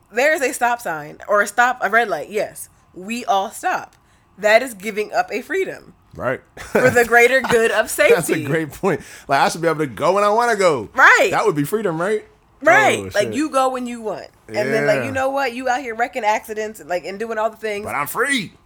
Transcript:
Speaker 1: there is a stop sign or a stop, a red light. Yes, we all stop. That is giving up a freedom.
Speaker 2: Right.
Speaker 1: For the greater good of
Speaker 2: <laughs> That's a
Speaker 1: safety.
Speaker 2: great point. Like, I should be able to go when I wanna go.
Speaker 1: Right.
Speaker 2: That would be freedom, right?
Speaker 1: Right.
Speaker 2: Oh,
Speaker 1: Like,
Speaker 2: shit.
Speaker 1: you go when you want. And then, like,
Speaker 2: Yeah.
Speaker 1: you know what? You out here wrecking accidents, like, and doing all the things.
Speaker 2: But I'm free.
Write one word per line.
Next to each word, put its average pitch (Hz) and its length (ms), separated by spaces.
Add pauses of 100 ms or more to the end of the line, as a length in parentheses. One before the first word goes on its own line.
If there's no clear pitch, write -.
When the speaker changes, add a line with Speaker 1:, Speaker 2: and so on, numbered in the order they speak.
(100)
Speaker 1:
there 269 220
is 320 80
a 254 140
stop 240 260
sign 156 380 (100)
or 202 140
a 196 40
stop, 240 360
a 190 80
red 226 180
light. 160 220
Yes, 190 400 (240)
we 220 320
all 196 240
stop. 294 440 (440)
That 214 240
is 262 100
giving 202 400
up 180 180
a 226 120
freedom. 294 500 (220)
Speaker 2:
Right. 113 260 (160)
Speaker 1:
For - 320
the 240 160
greater 240 380
good 226 280
of 220 240
Speaker 2:
<laughs> - 20
That's - 20
a 233 240
Speaker 1:
safety. 170 220
Speaker 2:
great 151 280
point. 185 300 (260)
Like, 139 120
I 185 100
should 170 100
be 165 80
able 156 120
to 151 60
go 135 280
when 202 100
I 208 60
wanna 226 260
go. 156 380
Speaker 1:
Right. 311 380
Speaker 2:
That 175 120
would 196 100
be 147 100
freedom, 190 360
right? 208 240 (380)
Speaker 1:
Right. 349 360
Speaker 2:
Oh, 101 60
Speaker 1:
Like, 92 100
Speaker 2:
shit. 605 200
Speaker 1:
you 285 160
go 262 200
when 254 160
you 240 160
want. 175 260 (200)
And 110 80
then, 143 300
like, 139 140
Speaker 2:
Yeah. 120 60
Speaker 1:
you 113 60
know - 180
what? 269 240
You 254 140
out 247 120
here 233 140
wrecking 254 300
accidents, 220 600
like, 170 200
and 190 140
doing 226 200
all 220 120
the 214 60
things. 208 300
Speaker 2:
But 107 80
I'm 139 120
free. 233 460 (140)